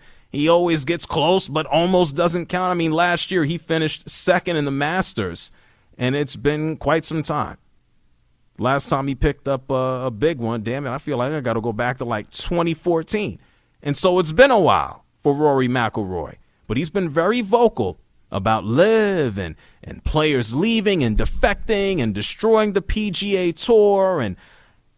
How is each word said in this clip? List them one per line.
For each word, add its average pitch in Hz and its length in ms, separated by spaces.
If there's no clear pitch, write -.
he 147 180
always 170 340
gets 160 220
close, 170 420
but 147 200
almost 170 480
doesn't 170 320
count. 180 240
I - 20
mean, 165 180
last 170 380
year 175 160
he 165 140
finished 156 500
second 175 480
in 147 80
the 135 60
Masters, 139 800
and 127 180
it's 147 200
been 151 400
quite 156 300
some 160 160
time. 147 360
Last 131 320
time 139 180
he 139 80
picked 143 320
up 135 220
a, 127 360
a 127 60
big 135 280
one, 117 240
damn 131 240
it, - 20
I 127 80
feel 147 200
like 127 140
I 151 100
gotta 113 200
go 117 120
back 120 260
to, 127 60
like, 110 260
twenty 170 420
fourteen. 165 640
And 143 120
so 180 220
it's 160 140
been 262 200
a 226 80
while 98 460
for 143 120
Rory 139 340
McIlroy, 104 680
but 110 120
he's 160 120
been 185 200
very 180 320
vocal 208 580
about 101 320
Liv 170 720
and, 85 180
and - 200
players 135 520
leaving 202 480
and 107 140
defecting 196 840
and 110 140
destroying 214 580
the 190 80
P 208 300
G 202 240
A 180 160
Tour, 196 680
and, 98 140